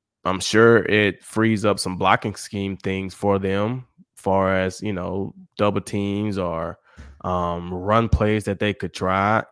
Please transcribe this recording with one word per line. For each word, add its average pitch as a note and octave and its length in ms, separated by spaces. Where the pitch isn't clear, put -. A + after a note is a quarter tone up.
I'm F#2 160
sure A2+ 380
it G#2 460
frees A2 420
up G2 140
some F#2 180
blocking G2 380
scheme G2 420
things F#2+ 360
for G2+ 240
them, G#2 480
far F#2+ 400
as, F#2 260
you G#2 120
know, F#2 420
double G2+ 240
teams G2+ 560
or, E2+ 420
um, F2 520
run G#2 340
plays G#2+ 380
that G2 140
they G#2 140
could F2+ 200
try. G2 580